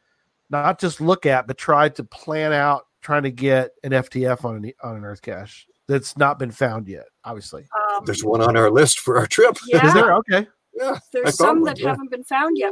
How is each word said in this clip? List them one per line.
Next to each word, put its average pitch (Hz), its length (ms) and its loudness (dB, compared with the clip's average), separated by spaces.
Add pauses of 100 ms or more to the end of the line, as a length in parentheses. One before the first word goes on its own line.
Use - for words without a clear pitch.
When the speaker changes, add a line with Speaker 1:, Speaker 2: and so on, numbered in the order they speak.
(500)
Speaker 1:
not 147 300 -2
just 175 200 -4
look 175 260 0
at, 131 220 2
but 127 100 -8
try 151 320 2
to 143 140 -10
plan 156 500 -6
out 143 340 0 (140)
trying 147 220 -2
to 135 80 -4
get 131 400 0 (120)
an 135 100 -4
F 131 160 0
T 127 160 -4
F 127 180 -2
on 113 140 -6
an, 107 140 -12 (120)
on 117 140 -12
an 104 80 -14
Earth 101 160 -14
cache - 460 -14 (200)
that's 135 300 -4
not 143 220 0
been 127 120 -8
found 110 360 -4
yet? 80 180 -14 (180)
Obviously, 101 440 -14 (300)
Speaker 2:
Um, - 80 -8
Speaker 3:
There's 104 180 -6
one 110 180 0
on 117 160 2
our 110 140 4
list 143 280 4
for 123 200 -2
our 107 80 0
trip. 220 340 4
<laughs> 233 60 -16
Speaker 2:
Yeah. 165 180 4
Speaker 1:
Is 151 80 6
there? 208 220 6
Okay. 208 320 0 (260)
Speaker 3:
Yeah, 269 240 -4 (140)
Speaker 2:
There's 247 140 -4
Speaker 3:
I - 20 0
found 147 80 0
Speaker 2:
some - 220 4
Speaker 3:
one, 330 80 2
Speaker 2:
that - 140 -4
Speaker 3:
yeah. - 100 0
Speaker 2:
haven't - 200 -6
been 254 140 -10
found 311 340 -2
yet 392 140 -2